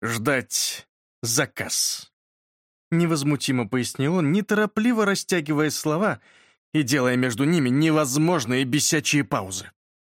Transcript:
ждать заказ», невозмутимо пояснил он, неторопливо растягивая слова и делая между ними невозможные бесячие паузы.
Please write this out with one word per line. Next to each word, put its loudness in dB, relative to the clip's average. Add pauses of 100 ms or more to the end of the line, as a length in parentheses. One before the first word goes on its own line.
ждать -2 (340)
заказ», -4 (800)
невозмутимо 0
пояснил -2
он, 2
неторопливо 2
растягивая 0
слова -2 (520)
и 2
делая 2
между 0
ними 2
невозможные 2
бесячие 0
паузы. -6 (360)